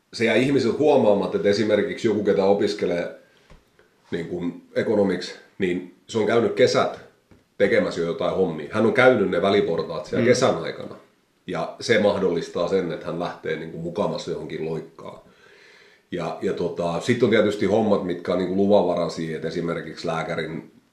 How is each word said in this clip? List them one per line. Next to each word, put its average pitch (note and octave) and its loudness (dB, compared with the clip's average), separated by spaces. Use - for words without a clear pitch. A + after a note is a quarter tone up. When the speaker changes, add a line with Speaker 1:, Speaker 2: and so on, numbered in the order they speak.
Speaker 1:
se A2+ -2
jää A2+ 4
ihmisille B2 2
huomaamatta, A2 4
että G2 0
esimerkiksi G2+ 2
joku, G#2 0
ketä F#2+ 4
opiskelee, F#2+ 0
niinku, F2 -6
ekonomiksi, G2+ 0
niin F2+ -2
se - -4
on G#2 0
käynyt A2+ 4
kesät B2+ 2
tekemässä F#2+ 2
jo E2 0
jotain E2+ -2
hommia. E2 -2
Hän G#2+ 2
on G#2 4
käynyt A#2+ 4
ne E2+ 0
väliportaat E2+ 0
siellä G2+ -2
Speaker 2:
Mm. A#2+ 4
Speaker 1:
kesän G#2 2
aikana. - -10
Ja E2 -6
se A2 2
mahdollistaa F2+ 0
sen, F2+ 0
että D#2 -10
hän E2+ -6
lähtee, E2 -6
niinku, E2 -12
mukamassa E2+ -4
johonkin D#2+ -8
loikkaan. - -10
Ja, E2 -6
ja F#2+ -2
tota, E2+ -4
sit A#2+ 0
on A#2 4
tietysti G#2 2
hommat, G2+ 2
mitkä F2 -4
on, F2+ 0
niinku, F#2 -2
luvanvaraisia, F2 2
et D2 -8
esimerkiksi D#2+ -6
lääkärin E2 -6